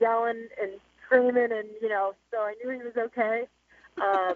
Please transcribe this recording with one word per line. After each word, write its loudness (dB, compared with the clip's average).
yelling 0
and -8
screaming, 4
and, -6
you 0
know, 0
so -6
I -2
knew -6
he -8
was -6
okay. -2
Um, 2